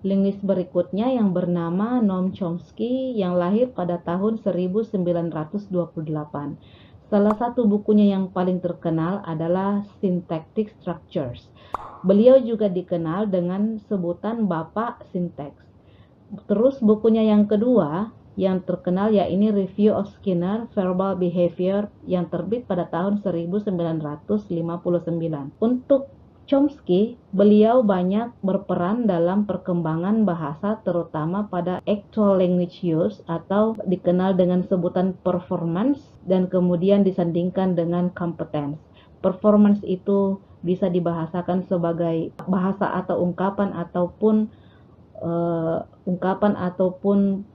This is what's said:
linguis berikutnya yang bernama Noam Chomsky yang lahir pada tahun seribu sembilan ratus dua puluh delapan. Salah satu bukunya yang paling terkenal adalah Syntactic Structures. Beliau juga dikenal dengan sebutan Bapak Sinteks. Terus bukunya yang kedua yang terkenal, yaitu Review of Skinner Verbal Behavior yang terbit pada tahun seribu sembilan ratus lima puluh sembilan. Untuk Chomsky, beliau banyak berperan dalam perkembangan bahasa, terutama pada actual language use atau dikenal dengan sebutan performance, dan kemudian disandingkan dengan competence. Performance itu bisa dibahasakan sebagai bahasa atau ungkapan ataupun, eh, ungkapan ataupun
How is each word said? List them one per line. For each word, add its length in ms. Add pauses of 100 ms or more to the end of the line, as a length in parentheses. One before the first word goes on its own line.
linguis 400
berikutnya 640
yang 240
bernama 720
Noam 320
Chomsky 800
yang 240
lahir 320
pada 300
tahun 420
seribu 420
sembilan 460
ratus 400
dua 180
puluh 240
delapan. 460 (520)
Salah 240
satu 320
bukunya 480
yang 160
paling 320
terkenal 640
adalah 560 (160)
Syntactic 800
Structures. 680 (600)
Beliau 320
juga 320
dikenal 560
dengan 540 (100)
sebutan 560
Bapak 640
Sinteks. 520 (840)
Terus 320
bukunya 480
yang 240
kedua 640 (240)
yang 240
terkenal, 480
yaitu 400
Review 400
of 160 (120)
Skinner 520
Verbal 480
Behavior 720 (160)
yang 240
terbit 320
pada 240
tahun 320
seribu 400
sembilan 420
ratus 520
lima 260
puluh 240
sembilan. 560
Untuk 600 (300)
Chomsky, 680 (160)
beliau 480
banyak 640
berperan 640
dalam 400
perkembangan 800
bahasa, 560
terutama 640
pada 400
actual 560
language 400
use 460
atau 480 (100)
dikenal 480
dengan 320
sebutan 560
performance, 800 (260)
dan 240
kemudian 560
disandingkan 720
dengan 340
competence. 720 (400)
Performance 640
itu 560 (160)
bisa 320
dibahasakan 800
sebagai 640 (140)
bahasa 500
atau 240
ungkapan 480
ataupun, 800 (720)
eh, 560 (240)
ungkapan 560
ataupun 960